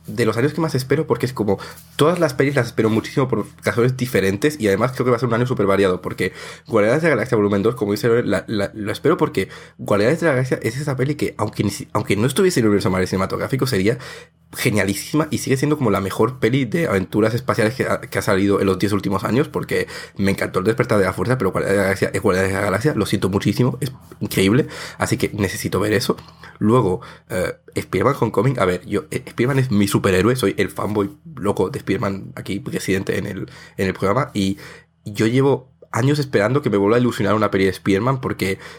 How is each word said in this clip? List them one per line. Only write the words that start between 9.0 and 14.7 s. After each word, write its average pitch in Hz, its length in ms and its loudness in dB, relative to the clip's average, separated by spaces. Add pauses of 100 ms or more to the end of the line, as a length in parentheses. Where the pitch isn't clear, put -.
porque 139 320 -2 (300)
Guardianes 117 420 2
de 170 60 -2
la 156 80 4
Galaxia 127 280 0
es 117 140 -2
esa 143 220 -4
peli 139 180 0
que, - 220 -2
aunque 107 260 -2
ni 104 60 2
si-, - 240 -10
aunque 107 240 0
no 110 100 2
estuviese 180 320 2
en 113 60 4
el 107 60 6
universo 98 180 2
Marvel 92 180 0
cinematográfico, 95 600 -2
sería 104 300 0 (540)
genialísima 107 760 0